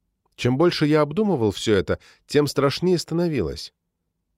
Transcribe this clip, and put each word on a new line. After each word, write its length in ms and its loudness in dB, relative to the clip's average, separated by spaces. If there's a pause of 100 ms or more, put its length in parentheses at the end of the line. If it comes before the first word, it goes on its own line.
(360)
Чем 200 0
больше 300 2
я 160 4
обдумывал 500 0
все 240 0
это, 240 0 (280)
тем 180 2
страшнее 540 0
становилось. 760 -6 (640)